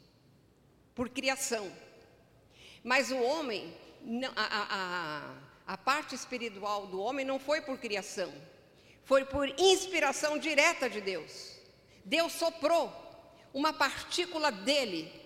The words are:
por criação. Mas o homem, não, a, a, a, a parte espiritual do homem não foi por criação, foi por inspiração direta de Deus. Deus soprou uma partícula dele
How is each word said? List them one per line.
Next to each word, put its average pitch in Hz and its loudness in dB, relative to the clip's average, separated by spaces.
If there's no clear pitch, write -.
por 240 -4
criação. 262 -2
Mas 247 2
o 262 0
homem, 240 -2
não, 254 -4
a, 214 0
a, 214 -2
a, 156 -6
a - -8
parte 277 -2
espiritual 208 -6
do 185 -6
homem 269 -2
não 269 0
foi 302 0
por 269 -6
criação, 196 -6
foi 269 4
por 269 0
inspiração 302 4
direta 294 4
de 208 -6
Deus. 185 -8
Deus 311 2
soprou 320 2
uma 302 2
partícula 302 0
dele 202 0